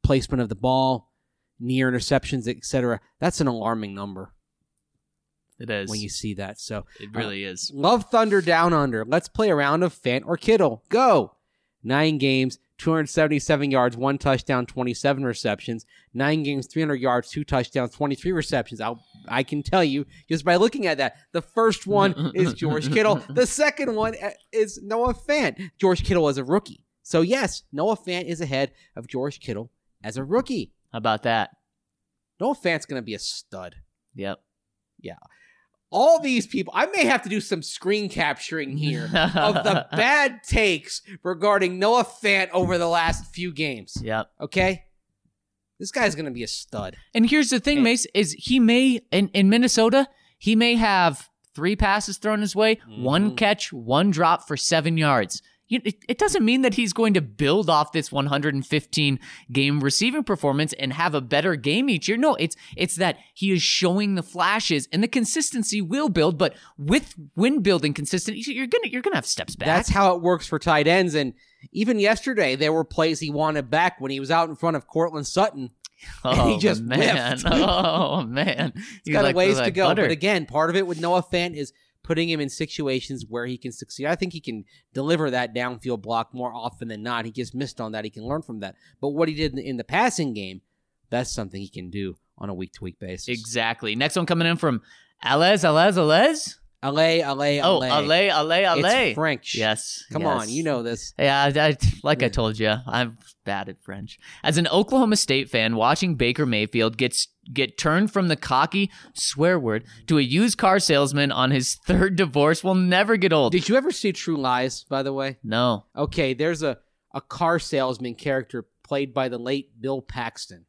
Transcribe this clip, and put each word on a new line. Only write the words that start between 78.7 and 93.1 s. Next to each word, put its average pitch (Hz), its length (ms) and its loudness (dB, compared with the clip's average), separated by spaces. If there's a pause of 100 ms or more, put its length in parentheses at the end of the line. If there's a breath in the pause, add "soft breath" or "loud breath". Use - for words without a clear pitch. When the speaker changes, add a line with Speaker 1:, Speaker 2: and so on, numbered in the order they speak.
Speaker 1:
He's 196 80 -12 (220 loud breath)
Speaker 2:
He's 156 80 -2
Speaker 1:
got 143 100 4
Speaker 2:
like, 139 120 2
Speaker 1:
a - 20 4
ways 180 180 4
Speaker 2:
like 127 120 0
Speaker 1:
to - 40 0
go. 185 160 2
Speaker 2:
butter. 185 140 2
Speaker 1:
But 165 100 2
again, 165 360 0
part 156 220 0
of 170 60 -4
it 196 100 2
with 175 140 -6
Noah 170 240 2
Fant 175 320 -4
is 143 160 -8 (320)
putting 165 240 -2
him 165 120 -2
in 143 100 -4
situations 131 800 -6
where 120 160 -6
he 123 140 -8
can 123 120 -10
succeed. - 360 -10
I 165 80 0
think 180 180 -6
he 165 80 -14
can 110 240 -10 (300 soft breath)
deliver 151 340 0
that 123 240 -2
downfield 120 480 -6
block 113 320 -4
more 123 180 -8
often 117 360 -10
than 107 160 -12
not. 117 220 -4
He 113 60 -10
gets 117 220 -8
missed 131 260 -8
on 113 120 -8
that. 110 120 -8
He 110 60 -10
can 107 160 -16
learn 143 160 -6
from 113 200 -14
that. 95 120 -12 (260 soft breath)
But 143 100 -2
what 156 200 0
he 156 60 -6
did 151 160 -2
in 131 60 -10
the, 135 120 -8
in 131 80 -4
the 117 60 -8
passing 175 500 -2
game, 95 280 -10 (500)
that's 120 200 -4
something 98 300 -8
he 98 80 -12
can 90 220 -14
do 95 240 -8 (240)
on 101 100 -10
a 98 60 -8
week-to-week 92 420 -12
basis. 92 300 -12